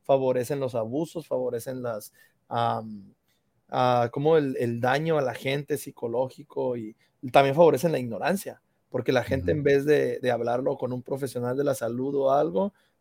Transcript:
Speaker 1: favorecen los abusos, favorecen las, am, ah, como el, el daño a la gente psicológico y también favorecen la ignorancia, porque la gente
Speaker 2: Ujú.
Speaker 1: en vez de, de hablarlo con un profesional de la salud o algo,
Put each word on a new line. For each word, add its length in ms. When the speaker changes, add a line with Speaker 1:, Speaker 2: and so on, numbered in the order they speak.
Speaker 1:
favorecen 560
los 160
abusos, 520
favorecen 560
las, 300
am, 680
ah, 420
como 260
el, 220
el 220
daño 360
a 40
la 140
gente 420
psicológico 1000
y 180
también 240
favorecen 360
la 80
ignorancia, 640
porque 220
la 120
gente 280
Speaker 2:
Ujú. 60
Speaker 1:
en 60
vez 220
de, 340
de 120
hablarlo 460
con 160
un 100
profesional 540
de 60
la 120
salud 400
o 160
algo, 420